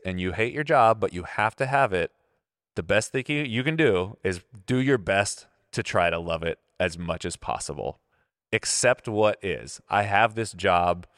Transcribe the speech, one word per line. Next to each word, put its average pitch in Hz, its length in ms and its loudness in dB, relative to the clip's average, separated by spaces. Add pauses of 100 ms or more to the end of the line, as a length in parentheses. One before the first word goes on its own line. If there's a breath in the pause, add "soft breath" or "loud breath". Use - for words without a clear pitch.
and 92 160 -4
you 92 120 -2
hate 110 200 -2
your 151 120 -4
job, 113 360 4
but 101 120 -2
you 85 120 -8
have - 320 -2
to 135 100 -2
have 135 260 2
it, 85 200 -2 (640)
the 95 60 -4
best 98 300 0
thing 135 140 -4
you, 147 160 -2
you 123 220 -4
can 160 120 0
do 104 460 4
is 90 200 -2 (240)
do 123 120 0
your 131 200 2
best 98 480 -2 (260)
to 117 100 -4
try 87 280 2
to 85 80 -4
love 82 240 -4
it 82 160 -4 (200)
as 90 180 -2
much 85 280 -6
as 87 120 -6
possible. - 640 -8 (520)
Accept - 560 0
what 107 340 2
is. 71 460 -6
I 101 160 2
have 107 300 4
this 113 180 -6
job. 87 540 2 (120 soft breath)